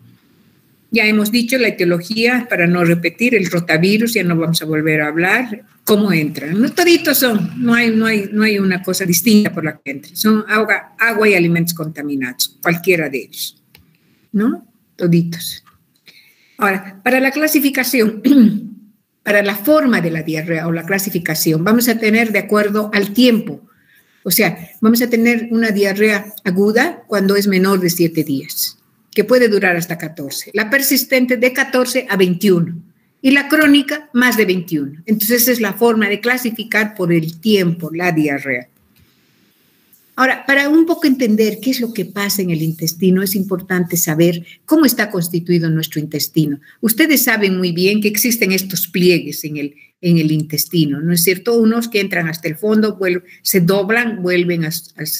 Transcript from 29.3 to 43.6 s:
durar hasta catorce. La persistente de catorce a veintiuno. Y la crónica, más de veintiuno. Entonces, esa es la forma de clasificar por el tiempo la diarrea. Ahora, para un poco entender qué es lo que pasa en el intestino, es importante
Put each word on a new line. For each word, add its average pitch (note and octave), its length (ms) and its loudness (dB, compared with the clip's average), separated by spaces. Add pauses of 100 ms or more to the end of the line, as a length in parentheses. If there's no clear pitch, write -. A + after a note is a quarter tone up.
durar G3 260 2
hasta E3+ 240 -6
catorce. D3+ 560 -12
La G#3+ 160 -4
persistente B3+ 640 0
de B3 160 2
catorce B3+ 560 -2
a G3+ 80 -2
veintiuno. F3+ 640 2 (400)
Y C4+ 120 2
la C#4 160 0
crónica, D4 640 2
más A#3+ 240 2
de G#3+ 80 2
veintiuno. E3 600 -4
Entonces, A3 360 0
esa B3 100 2
es A#3 80 -2
la G3+ 120 -2
forma A3 360 2
de G3+ 120 -4
clasificar A3 760 -4
por F3 180 -2
el D#3+ 280 -2
tiempo F3 520 0
la F3 200 -2
diarrea. C#3 560 -4 (1500)
Ahora, C4 320 0
para C#4 220 2
un D#4+ 160 6
poco E4 220 -2
entender A3 560 2
qué C4 80 -2
es B3+ 100 -2
lo A3+ 140 -6
que F#3 100 -4
pasa G3+ 380 -4
en F3 80 -2
el D#3+ 100 -2
intestino, E3 640 0
es G3+ 120 -4
importante F3+ 640 -2